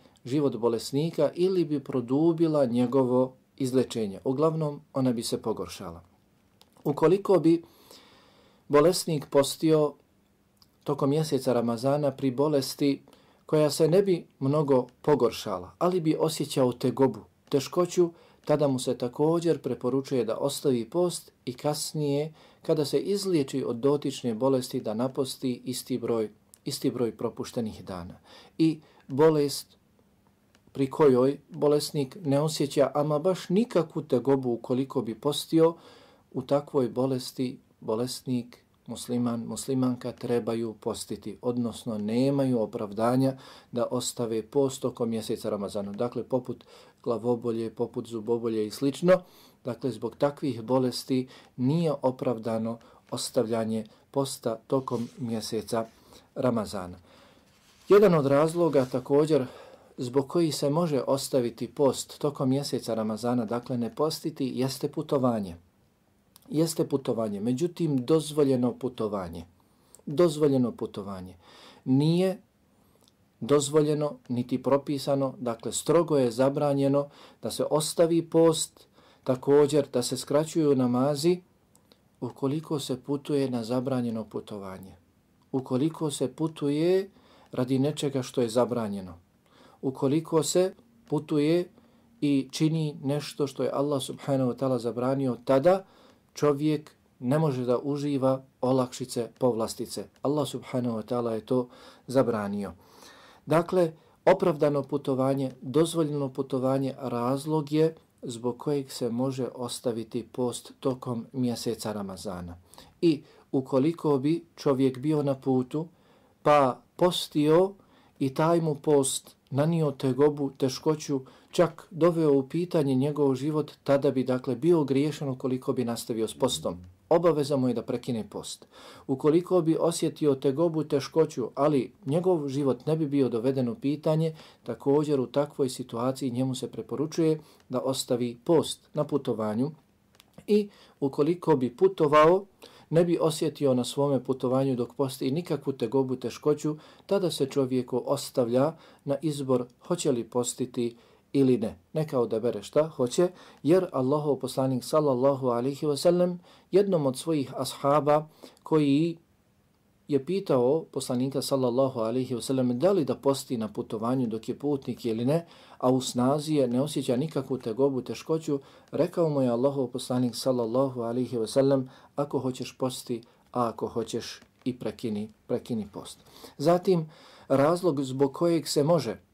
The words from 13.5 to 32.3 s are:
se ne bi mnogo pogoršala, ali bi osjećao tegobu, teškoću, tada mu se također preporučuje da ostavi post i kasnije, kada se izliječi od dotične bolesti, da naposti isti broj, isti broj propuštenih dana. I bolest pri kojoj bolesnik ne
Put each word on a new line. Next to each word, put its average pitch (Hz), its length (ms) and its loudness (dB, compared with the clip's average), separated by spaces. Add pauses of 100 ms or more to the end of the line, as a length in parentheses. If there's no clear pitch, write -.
se 156 180 2
ne 185 140 6
bi 185 240 0 (120)
mnogo 139 480 2 (160)
pogoršala, 113 760 0
ali 180 220 2
bi 156 180 2
osjećao 147 540 0
tegobu, 120 480 0 (280)
teškoću, 175 640 2 (340)
tada 147 240 2
mu 127 100 0
se 123 200 -4
također 156 600 0
preporučuje 131 640 -2
da 110 120 -2
ostavi 131 540 -2
post 175 420 -2 (120)
i - 80 -6
kasnije, 151 800 -4 (280)
kada 156 220 0
se 139 140 0
izliječi 180 640 -2
od 120 120 -4
dotične 135 580 0
bolesti, 127 460 0
da 113 140 -4
naposti 127 680 -4
isti 127 340 -6
broj, 113 320 0 (340)
isti 139 260 -4
broj 117 260 -2
propuštenih 110 680 -8
dana. 90 300 -10 (440)
I 160 220 2 (260)
bolest 147 720 2 (960)
pri 135 180 -2
kojoj 135 480 4 (100)
bolesnik 147 760 0
ne 139 160 2